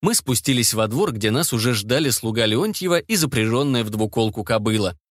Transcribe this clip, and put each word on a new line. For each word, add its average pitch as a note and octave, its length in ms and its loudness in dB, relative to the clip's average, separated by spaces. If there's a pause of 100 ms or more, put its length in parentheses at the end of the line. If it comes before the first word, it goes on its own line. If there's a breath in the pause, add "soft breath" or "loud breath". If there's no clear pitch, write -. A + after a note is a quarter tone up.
Мы A3 120 2
спустились B2 600 0
во A2 140 2
двор, D3+ 240 0
где G#2+ 180 0
нас C#3+ 220 0
уже A#2+ 220 0
ждали A#2+ 360 0
слуга A2+ 340 -2
Леонтьева F3 540 0
и - 160 -2
запряженная B2+ 680 0
в G#2+ 60 -6
двуколку A2 520 -2
кобыла. G#2+ 560 0 (140)